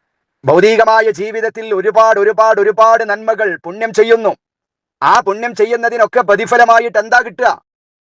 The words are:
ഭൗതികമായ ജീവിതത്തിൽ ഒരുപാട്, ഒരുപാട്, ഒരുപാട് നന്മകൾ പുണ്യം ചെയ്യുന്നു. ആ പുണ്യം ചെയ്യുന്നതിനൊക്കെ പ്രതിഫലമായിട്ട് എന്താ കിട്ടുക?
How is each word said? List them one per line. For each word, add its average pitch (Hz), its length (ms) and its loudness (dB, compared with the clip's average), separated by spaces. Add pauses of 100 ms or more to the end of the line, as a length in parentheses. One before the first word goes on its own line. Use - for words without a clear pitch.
(440)
ഭൗതികമായ 220 680 2
ജീവിതത്തിൽ 220 640 -6
ഒരുപാട്, 208 460 2
ഒരുപാട്, 214 400 2
ഒരുപാട് 220 500 2
നന്മകൾ 214 540 -4
പുണ്യം 214 340 -8
ചെയ്യുന്നു. 226 380 0 (680)
ആ 190 240 2
പുണ്യം 220 280 -6
ചെയ്യുന്നതിനൊക്കെ 233 680 -2
പ്രതിഫലമായിട്ട് 226 760 2
എന്താ 233 280 0
കിട്ടുക? 220 360 -4 (460)